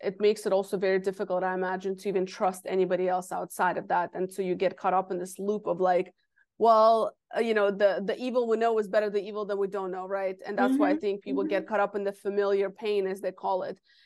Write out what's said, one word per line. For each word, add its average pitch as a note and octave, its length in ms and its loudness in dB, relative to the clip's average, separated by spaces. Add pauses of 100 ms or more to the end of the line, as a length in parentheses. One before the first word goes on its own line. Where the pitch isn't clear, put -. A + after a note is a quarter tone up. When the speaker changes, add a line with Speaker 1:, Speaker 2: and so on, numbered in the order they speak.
Speaker 1:
it F#3+ 200 -4
makes G#3 240 4
it F#3+ 80 0
also G3 240 0
very F#3+ 200 2
difficult, F#3+ 460 -2
I F#3 100 0
imagine, F#3 440 -2
to G#3 120 -10
even F#3 160 0
trust F#3+ 400 -2
anybody F#3 440 0
else F3+ 240 -2
outside F3+ 440 -2
of G3 120 -6
that. F3 240 0
And F#3 180 -4
so G3+ 100 -4
you F3+ 140 -2
get F3+ 220 0
caught F#3 160 0
up F#3 180 0
in F3+ 80 -4
this F#3 180 -10
loop G#3 300 -4
of, F3 140 -2
like, F3+ 320 2 (440)
well, A3 580 6 (200)
uh, A3+ 60 2
you A#3 120 2
know, G3+ 160 4
the, G3+ 340 2
the G3 140 -2
evil A#3+ 300 -2
we A3+ 100 2
know A3+ 220 2
is G#3 80 -2
better G#3+ 220 2
the G3+ 120 -2
evil G#3 240 -6
than G3+ 140 -4
we G3 80 0
don't F#3+ 240 -6
know, F#3 160 -8
right? G3 380 -4
And G#3 120 -6
that's C4 220 2
why D4 100 4
I C#4+ 40 2
Speaker 2:
Mm-hmm. D#4 80 0
Speaker 1:
think G4 200 -2
people A#3 220 -2
get F#3+ 200 -2
Speaker 2:
Mm-hmm. - 40 -16
Speaker 1:
caught G#3 140 2
up G3+ 140 0
in G3+ 100 -4
the G3 80 -4
familiar G3+ 560 0
pain, G3+ 360 -2
as F#3+ 140 -4
they F#3 140 -4
call F#3+ 300 -2
it, - 140 -8 (280)